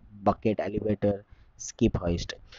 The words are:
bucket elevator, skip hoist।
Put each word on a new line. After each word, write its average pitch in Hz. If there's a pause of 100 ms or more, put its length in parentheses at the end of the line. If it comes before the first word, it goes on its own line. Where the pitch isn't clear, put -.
(220)
bucket 104
elevator, 101 (360)
skip -
hoist। 87 (240)